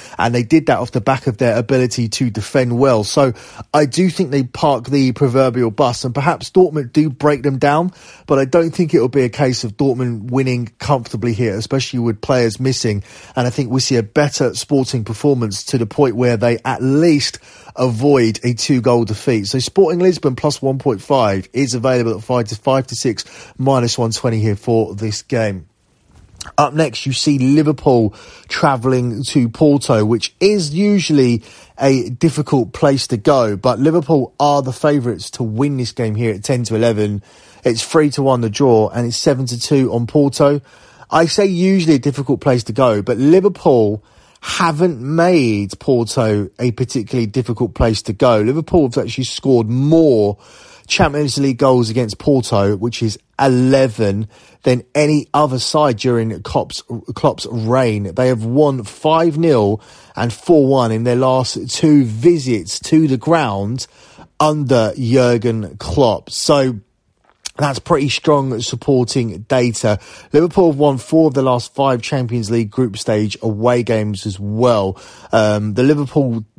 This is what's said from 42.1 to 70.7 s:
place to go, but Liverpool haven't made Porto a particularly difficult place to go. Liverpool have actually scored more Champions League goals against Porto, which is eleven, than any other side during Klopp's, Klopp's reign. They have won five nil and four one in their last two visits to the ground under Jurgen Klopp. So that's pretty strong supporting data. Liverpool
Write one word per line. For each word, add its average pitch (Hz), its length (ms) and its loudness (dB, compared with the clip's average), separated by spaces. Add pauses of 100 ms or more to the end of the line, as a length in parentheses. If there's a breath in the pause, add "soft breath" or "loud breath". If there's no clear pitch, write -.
place 123 240 0
to - 80 -10
go, 110 300 2
but 101 160 -2
Liverpool 139 840 2 (380 soft breath)
haven't 165 600 -2
made 135 800 0
Porto 110 800 0
a 120 140 0
particularly 120 540 -4
difficult 117 460 -4
place 113 300 0
to - 100 -8
go. 113 280 2
Liverpool 147 480 0
have 117 100 -4
actually 123 260 -6
scored 120 440 0
more 127 680 2 (500 loud breath)
Champions 147 500 0
League 135 200 0
goals 127 300 2
against 113 300 -4
Porto, 110 580 0
which 113 240 -6
is 110 160 -2 (220)
eleven, 127 920 2 (360 soft breath)
than 123 200 0 (100)
any 147 380 2
other 139 260 0
side 143 380 0
during 113 460 -2
Klopp's, - 400 -6 (320)
Klopp's - 320 -2
reign. 113 680 -2
They 127 140 2
have 117 160 0
won 135 380 0
five 160 560 0
nil 113 420 2 (360 loud breath)
and 117 160 -4
four 147 340 2
one 131 260 2
in 110 120 -2
their 123 120 2
last 127 540 0
two 147 340 4
visits 120 760 0
to 160 260 2
the 135 100 0
ground 120 680 -2 (520 loud breath)
under 135 580 2
Jurgen 117 800 0
Klopp. 107 520 0
So 131 500 0 (760)
that's 143 240 -4
pretty 147 280 0
strong 135 520 0
supporting 120 800 -2
data. 120 560 0 (340 loud breath)
Liverpool 170 380 4